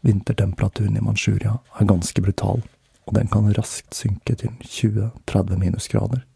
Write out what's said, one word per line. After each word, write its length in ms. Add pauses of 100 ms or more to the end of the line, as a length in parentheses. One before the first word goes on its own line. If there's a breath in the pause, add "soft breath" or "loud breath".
Vintertemperaturen 960
i 80
Manchuria 540 (200)
er 80
ganske 380
brutal, 400 (400)
og 100
den 160
kan 240
raskt 400
synke 400
til 160 (140)
tjue, 460 (180)
tredve 320
minusgrader. 640 (100)